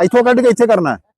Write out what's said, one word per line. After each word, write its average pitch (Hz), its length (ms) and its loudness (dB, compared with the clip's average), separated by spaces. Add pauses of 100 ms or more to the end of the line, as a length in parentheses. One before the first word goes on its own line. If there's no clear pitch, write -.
ਇੱਥੋਂ 240 220 0
ਕੱਢ 247 160 0
ਕੇ 247 80 0
ਇੱਥੇ 233 180 0
ਕਰਨਾ। 170 320 -2 (200)